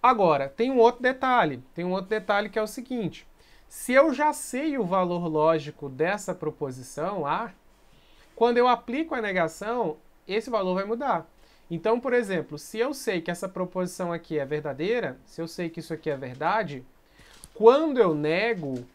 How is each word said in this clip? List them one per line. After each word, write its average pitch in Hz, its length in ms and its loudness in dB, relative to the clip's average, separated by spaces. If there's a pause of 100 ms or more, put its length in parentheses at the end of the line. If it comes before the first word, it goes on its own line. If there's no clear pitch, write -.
Agora, 170 480 4
tem 247 220 0
um 262 80 2
outro 240 220 6
detalhe. 247 640 2 (120)
Tem 170 100 -6
um 180 60 -2
outro 190 180 -4
detalhe 208 400 0
que 220 100 -2
é - 20 0
o 214 60 -2
seguinte. 233 580 -8 (440)
Se - 240 -6
eu 277 200 6
já 294 200 2
sei 285 440 -4
o 233 60 -2
valor 175 440 0
lógico 151 600 0
dessa 170 460 -2
proposição 151 880 -8
A, 185 260 -4 (840)
quando 240 220 4
eu 247 100 6
aplico 254 480 0
a 240 60 -4
negação, 202 760 -2 (300)
esse 220 220 -4
valor 190 260 0
vai 196 100 -2
mudar. 226 420 -2 (420)
Então, 220 300 0
por 247 140 -2
exemplo, 190 440 -2
se - 200 -12
eu 254 160 0
sei 196 280 -4
que 175 100 -6
essa 185 180 -6
proposição 180 640 -4
aqui 165 260 -6
é 139 80 -2
verdadeira, 151 800 -4
se - 160 -12
eu 131 60 -6
sei 175 220 -8
que 165 100 -12
isso 160 140 -8
aqui 156 160 -6
é 139 80 -2
verdade, 143 680 -4 (680)
quando 269 460 6
eu 180 140 6
nego 151 800 -2